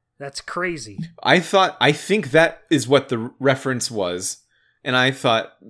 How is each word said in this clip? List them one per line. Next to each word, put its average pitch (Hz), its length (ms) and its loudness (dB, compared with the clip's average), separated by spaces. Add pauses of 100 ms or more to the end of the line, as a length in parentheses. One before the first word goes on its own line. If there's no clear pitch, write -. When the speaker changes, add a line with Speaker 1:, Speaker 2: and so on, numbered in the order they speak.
(180)
Speaker 1:
That's 139 220 -12
crazy. 156 580 -8 (240)
Speaker 2:
I 147 160 4
thought, 185 420 2
I 135 120 4
think 151 400 -2
that 160 380 2
is 123 180 0
what 135 200 4
the 120 300 -4
reference 131 500 -2
was. 92 500 -4 (440)
And 127 140 -2
I 127 160 2
thought, 117 400 0 (180)